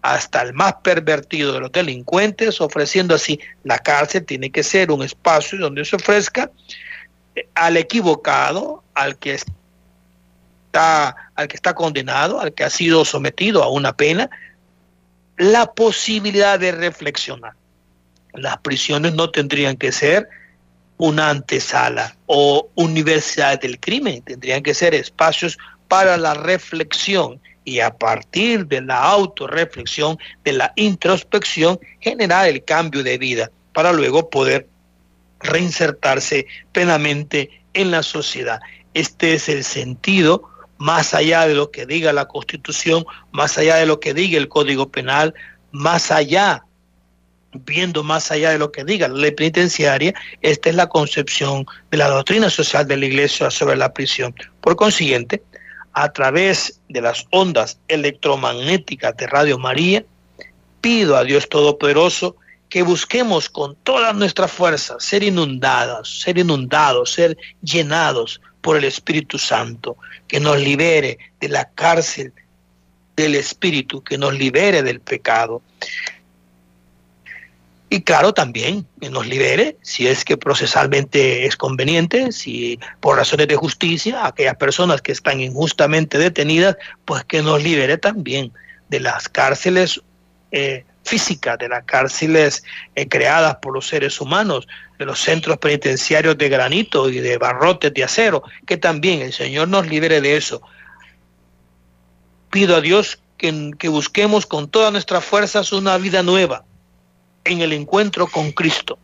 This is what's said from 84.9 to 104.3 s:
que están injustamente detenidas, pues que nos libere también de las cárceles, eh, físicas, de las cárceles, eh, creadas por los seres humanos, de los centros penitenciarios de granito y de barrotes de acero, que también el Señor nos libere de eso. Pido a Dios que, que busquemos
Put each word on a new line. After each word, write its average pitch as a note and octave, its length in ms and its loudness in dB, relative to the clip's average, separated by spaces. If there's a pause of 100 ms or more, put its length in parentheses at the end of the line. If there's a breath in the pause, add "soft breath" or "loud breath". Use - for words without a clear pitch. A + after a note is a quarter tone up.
que - 120 -6
están C3+ 280 -2
injustamente D3 800 0
detenidas, E3 580 2 (300 loud breath)
pues C#3+ 180 -6
que - 160 -2
nos D3+ 220 2
libere D3+ 340 2
también C#3 560 -4 (380 loud breath)
de C#3 100 -2
las - 300 -4
cárceles, E3 720 2 (500)
eh, C#3 320 -4 (180)
físicas, C#3+ 540 -2
de A#2+ 140 -6
las A#2+ 140 -6
cárceles, D3 800 2 (320 loud breath)
eh, C#3 140 -4
creadas C#3+ 480 2
por C3+ 160 -10
los C3 160 -6
seres C#3+ 320 -4
humanos, E3 480 -2 (300 loud breath)
de C#3 80 -8
los C3 120 -8
centros D#3+ 380 0
penitenciarios D3 800 0
de C#3+ 140 0
granito C#3 580 0
y B2+ 120 -2
de B2 180 -2
barrotes C#3 560 0
de B2+ 100 0
acero, F#3+ 380 2 (240 loud breath)
que F3+ 100 -2
también D#3+ 460 0
el B2+ 100 -8
Señor C#3+ 360 -4
nos F#3+ 180 2
libere D#3 340 2
de C#3+ 160 2
eso. - 240 -4 (1900 loud breath)
Pido G3 260 4
a D#3+ 60 4
Dios F#3 360 2 (200)
que, D3+ 400 -4
que E3 100 -4
busquemos G3+ 560 0